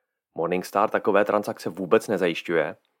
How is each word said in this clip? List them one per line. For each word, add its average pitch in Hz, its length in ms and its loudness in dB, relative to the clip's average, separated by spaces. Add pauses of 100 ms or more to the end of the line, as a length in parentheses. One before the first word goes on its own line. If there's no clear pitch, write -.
(340)
Morningstar 90 560 0
takové 101 340 2
transakce 104 460 -2
vůbec 98 380 0
nezajišťuje 85 680 0 (240)